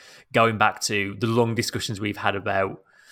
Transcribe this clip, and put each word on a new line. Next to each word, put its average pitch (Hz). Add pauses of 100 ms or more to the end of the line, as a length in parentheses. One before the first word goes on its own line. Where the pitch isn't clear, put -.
(340)
going 113
back 107
to 101
the 117
long 117
discussions -
we've 104
had 101
about 98 (300)